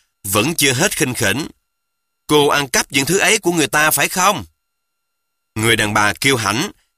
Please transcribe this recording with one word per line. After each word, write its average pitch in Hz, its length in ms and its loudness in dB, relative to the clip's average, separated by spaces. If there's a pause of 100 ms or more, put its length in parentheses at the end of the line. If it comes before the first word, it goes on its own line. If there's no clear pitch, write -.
(240)
vẫn 107 320 0
chưa 135 180 2
hết 170 240 0
khinh 127 160 -2
khỉnh. 110 340 -2 (800)
"Cô 147 200 2
ăn 143 200 0
cắp - 240 -2
những 135 140 0
thứ 170 120 0
ấy 208 220 2
của 175 120 0
người 156 160 0
ta 151 240 2
phải 147 180 0
không?" 185 360 -2 (1080)
Người 113 200 2
đàn 107 180 -2
bà 104 200 2
kiêu 135 240 0
hãnh, 110 340 -4 (260)